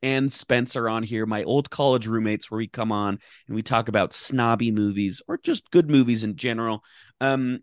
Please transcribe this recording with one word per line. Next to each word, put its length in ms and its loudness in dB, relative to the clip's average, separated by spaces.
and 300 0
Spencer 560 -2
on 140 -2
here, 240 -4
my 180 -2
old 240 0
college 380 2
roommates, 440 -2
where 60 -6
we 120 -4
come 220 -4
on 280 -2
and 80 -8
we 80 -4
talk 260 0
about 260 2
snobby 560 0
movies 580 0
or 80 -4
just 340 -4
good 200 6
movies 340 4
in 120 -4
general. 460 -4
Um, 420 0